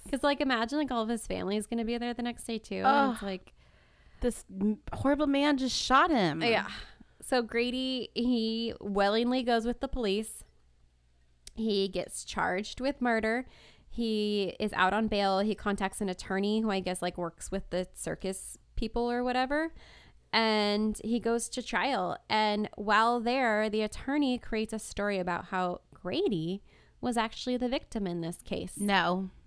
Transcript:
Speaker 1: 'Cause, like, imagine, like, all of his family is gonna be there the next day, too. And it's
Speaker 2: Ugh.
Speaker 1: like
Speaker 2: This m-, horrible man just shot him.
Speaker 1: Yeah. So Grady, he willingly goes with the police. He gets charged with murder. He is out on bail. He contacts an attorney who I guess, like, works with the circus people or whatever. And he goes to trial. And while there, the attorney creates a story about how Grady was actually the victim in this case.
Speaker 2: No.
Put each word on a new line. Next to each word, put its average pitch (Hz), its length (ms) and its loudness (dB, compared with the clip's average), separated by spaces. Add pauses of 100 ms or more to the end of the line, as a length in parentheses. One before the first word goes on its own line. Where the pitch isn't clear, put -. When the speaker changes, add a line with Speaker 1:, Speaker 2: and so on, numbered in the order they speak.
Speaker 1:
'Cause, 269 140 -2
like, 285 180 2
imagine, 254 380 0
like, 277 120 -2
all 233 120 0
of 220 60 -2
his 233 160 -4
family 185 300 -4
is 214 120 -2
gonna 233 180 -2
be 233 120 -2
there 240 160 -4
the 233 100 -8
next 240 200 -6
day, 226 140 -4
too. 190 260 -6
And 277 300 6
it's 220 100 -8
Speaker 2:
Ugh. 202 60 -6
Speaker 1:
like 185 240 -10 (680)
Speaker 2:
This 240 240 -2 (160)
m-, 208 200 0 (140)
horrible 285 340 2
man 277 300 4
just 254 180 0
shot 302 360 4
him. 170 320 2
Speaker 1:
Yeah. 226 240 2 (560)
So 247 180 2
Grady, 247 720 -2
he 226 680 0
willingly 214 600 2
goes 233 220 2
with 240 140 -2
the 277 80 -2
police. 220 560 -2 (1120)
He 208 320 2
gets - 380 -6
charged 180 560 -2
with 277 200 -2
murder. 233 460 0 (420)
He 208 680 0
is 214 140 -2
out 185 200 4
on 220 140 2
bail. 196 320 2
He 208 160 0
contacts 202 460 -2
an 202 80 -2
attorney 202 520 -2
who 220 80 0
I 190 120 0
guess, 180 200 -4
like, 180 160 -4
works - 340 -6
with 190 200 -4
the 180 220 -2
circus - 640 -8 (180)
people 233 360 -2
or 247 120 0
whatever. 262 500 0 (580)
And 214 720 2
he 233 160 0
goes 233 300 0
to - 140 -6
trial. 196 540 0 (120)
And 214 460 2
while 220 440 4
there, 226 500 2
the 214 120 0
attorney 254 560 0
creates 220 340 -2
a 220 80 -4
story 202 400 -2
about 175 260 -2
how 180 360 -2 (120)
Grady 196 680 0 (400)
was 247 160 0
actually 233 400 -2
the 247 120 0
victim 233 380 -4
in 175 140 -4
this 165 220 -6
case. 185 340 -6
Speaker 2:
No. 190 520 2 (180)